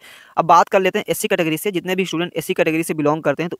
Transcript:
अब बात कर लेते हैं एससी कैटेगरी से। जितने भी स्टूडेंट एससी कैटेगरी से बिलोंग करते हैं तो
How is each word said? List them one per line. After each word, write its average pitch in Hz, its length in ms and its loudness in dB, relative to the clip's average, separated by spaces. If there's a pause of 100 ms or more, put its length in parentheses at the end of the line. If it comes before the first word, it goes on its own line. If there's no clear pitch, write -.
(360)
अब 170 80 0
बात 170 240 6
कर 196 120 2
लेते 185 180 0
हैं - 100 -6
एससी 165 200 -4
कैटेगरी 160 280 0
से। 208 160 -4
जितने 180 220 -4
भी 185 100 -2
स्टूडेंट 165 300 -6
एससी 170 200 -4
कैटेगरी 165 280 0
से 170 120 -2
बिलोंग 151 280 2
करते 147 200 -2
हैं 170 80 -4
तो - 100 -12